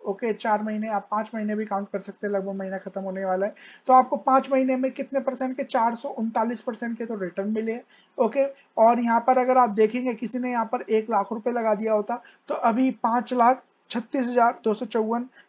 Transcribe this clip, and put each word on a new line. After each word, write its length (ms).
ओके, 280
चार 300
महीने, 260
आप 220
पाँच 240
महीने 200
भी 100
count 280
कर 60
सकते 280
हैं, 60
लगभग 220
महीना 220
खत्म 240
होने 240
वाला 200
है। 100
तो 60
आपको 220
पाँच 360
महीने 240
में 160
कितने 280
percent 380
के? 60
चार 320
सौ 140
उनतालीस 520
परसेंट 360
के 80
तो 100
return 340
मिले 220
हैं। 120
ओके, 280
और 220
यहाँ 200
पर 180
अगर 200
आप 120
देखेंगे 440
किसी 260
ने 120
यहाँ 140
पर 160
एक 280
लाख 220
रुपए 200
लगा 240
दिया 180
होता 280
तो 80
अभी 360
पाँच 420
लाख 300
छत्तीस 360
हजार 360
दो 100
सौ 120
चौवन, 400